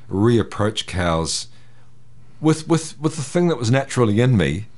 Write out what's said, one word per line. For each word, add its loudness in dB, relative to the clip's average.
reapproach 2
cows -2
with, 2
with, 0
with -2
the -6
thing 2
that 0
was 0
naturally 2
in 6
me, 2